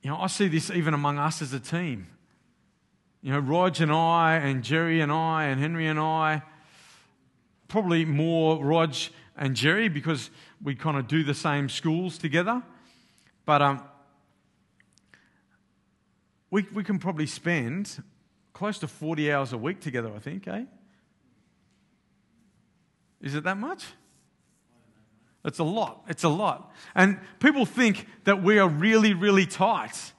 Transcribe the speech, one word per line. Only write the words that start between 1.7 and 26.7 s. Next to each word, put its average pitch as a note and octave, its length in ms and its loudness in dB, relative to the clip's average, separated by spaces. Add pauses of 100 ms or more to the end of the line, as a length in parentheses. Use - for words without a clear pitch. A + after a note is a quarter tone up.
You C3 100 -6
know, C#3+ 80 0
Rog E3 420 0
and D3+ 100 2
I E3 440 2
and C#3 280 -2
Jerry D#3+ 380 0
and D3 100 0
I D#3+ 340 0
and C3+ 140 -2
Henry D#3+ 280 -2
and D#3 120 -2
I, D#3 440 0 (1200)
probably E3+ 380 2
more D#3+ 580 2
Rog D#3 320 2 (400)
and C3+ 180 -2
Jerry E3+ 360 2
because D3 400 -4 (340)
we C#3+ 100 -4
kinda C#3 300 -2
do D3+ 200 0
the C#3+ 100 0
same C#3+ 340 -2
schools E3 500 -4
together. F3 460 -2 (840)
But, D3 160 4
um, C#3 220 0 (2750)
we, G3 240 0
we G3 120 -6
can G3 140 -2
probably D#3 280 -4
spend D3 720 -4 (520)
close G#3 260 -6
to D#3 80 -8
forty D3+ 440 -4
hours C#3 200 -2
a B2 60 -8
week D3+ 240 -6
together, A#2+ 340 -6
I G#2+ 40 -14
think, E3 280 -12
eh? A#3+ 180 -8 (2500)
Is C#3 140 -8
it D3+ 120 -4
that F#3+ 120 -2
much? D#4+ 260 -8 (1600)
It's - 160 -8
a E3 40 0
lot. F#3+ 440 -4
It's - 160 -8
a E3+ 60 4
lot. E3 420 -2 (220)